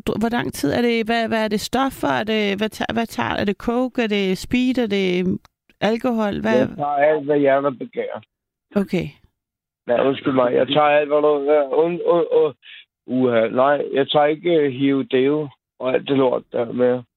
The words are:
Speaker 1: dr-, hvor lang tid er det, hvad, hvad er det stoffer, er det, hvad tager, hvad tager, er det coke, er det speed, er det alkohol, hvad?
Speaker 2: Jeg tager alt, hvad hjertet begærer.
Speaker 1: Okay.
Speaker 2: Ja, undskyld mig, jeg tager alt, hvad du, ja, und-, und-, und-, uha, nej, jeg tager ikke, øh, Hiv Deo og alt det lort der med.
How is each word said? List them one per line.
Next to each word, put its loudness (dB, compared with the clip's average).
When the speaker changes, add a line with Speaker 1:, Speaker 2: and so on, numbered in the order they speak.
Speaker 1:
dr-, -4
hvor 0
lang -2
tid -2
er 0
det, 0
hvad, -2
hvad -2
er 0
det -2
stoffer, -2
er 0
det, -2
hvad -2
tager, -6
hvad -2
tager, -4
er -2
det -2
coke, -2
er -2
det -2
speed, -2
er 0
det -2
alkohol, -2
hvad? 2
Speaker 2:
Jeg 2
tager -4
alt, 0
hvad 2
hjertet 2
begærer. -8
Speaker 1:
Okay. -2
Speaker 2:
Ja, 2
undskyld -2
mig, 2
jeg 2
tager 2
alt, 0
hvad 2
du, 2
ja, 4
und-, -2
und-, 2
und-, 0
uha, 2
nej, 2
jeg 0
tager 4
ikke, 0
øh, 2
Hiv 0
Deo 0
og -2
alt -2
det 0
lort 2
der -4
med. 0